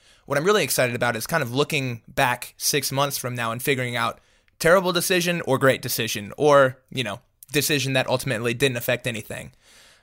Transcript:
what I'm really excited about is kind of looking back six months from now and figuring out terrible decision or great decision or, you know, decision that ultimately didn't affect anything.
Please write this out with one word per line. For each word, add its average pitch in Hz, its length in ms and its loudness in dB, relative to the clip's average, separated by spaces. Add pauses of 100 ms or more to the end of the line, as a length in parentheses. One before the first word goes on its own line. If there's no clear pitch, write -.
(260)
what 139 120 -2
I'm 143 60 -2
really 196 200 4
excited 123 320 0
about 120 200 0
is 110 100 -6
kind 165 160 -2
of 120 120 -6
looking 135 540 -2
back - 500 -2
six - 340 -2
months 139 260 -2
from 123 180 -6
now 117 160 -4
and 120 120 -8
figuring 127 320 -2
out 117 240 -2 (400)
terrible 180 320 4
decision 175 560 0
or 131 100 2
great 127 240 4
decision 110 560 -4
or, 139 400 6 (140)
you 131 120 -4
know, 117 180 -10 (300)
decision 135 420 0
that 131 140 0
ultimately 120 460 -2
didn't 123 240 0
affect 120 300 -2
anything. 117 440 -10 (520)